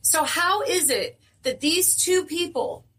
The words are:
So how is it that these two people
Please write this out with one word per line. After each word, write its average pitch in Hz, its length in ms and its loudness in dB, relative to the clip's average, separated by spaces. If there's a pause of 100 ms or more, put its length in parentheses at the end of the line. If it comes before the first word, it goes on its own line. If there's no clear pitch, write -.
So - 200 2
how 359 400 0
is 359 280 0
it - 280 -4 (260)
that 262 160 -4
these 339 360 2
two 370 280 2
people - 600 -6 (140)